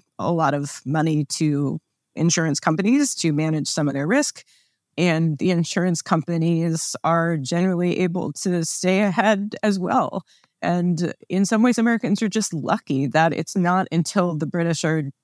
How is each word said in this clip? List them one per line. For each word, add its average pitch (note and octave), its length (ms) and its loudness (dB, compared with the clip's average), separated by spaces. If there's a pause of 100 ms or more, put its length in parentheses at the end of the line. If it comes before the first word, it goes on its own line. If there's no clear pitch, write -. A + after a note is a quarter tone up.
(200)
a - 100 -2
lot D#3+ 240 2
of C#3+ 320 -6
money D3+ 380 2
to C#3+ 560 0 (340)
insurance D#3+ 460 0
companies G#3+ 560 2
to D#3+ 160 0
manage D#3 340 0
some D3 220 0
of C3+ 60 -2
their C#3 120 -2
risk. C4+ 380 0 (520)
And D#3+ 420 2
the F#3 120 0
insurance F3 520 0
companies E3 1000 0
are E3 340 2
generally F3 600 0
able F3 360 -2
to F3 300 -2
stay F#3+ 360 0
ahead G3+ 640 0
as G3+ 120 0
well. F#3 460 -2 (400)
And F3 500 0 (160)
in G3 160 0
some A3 180 2
ways, A#3+ 140 4
Americans A3+ 460 0
are A3 60 0
just G3+ 260 -2
lucky C#3+ 540 -2
that D#3+ 260 2
it's - 200 -6
not F3+ 380 2
until F3 420 0
the D3+ 120 -2
British E3+ 380 -2
are D#3+ 180 0 (220)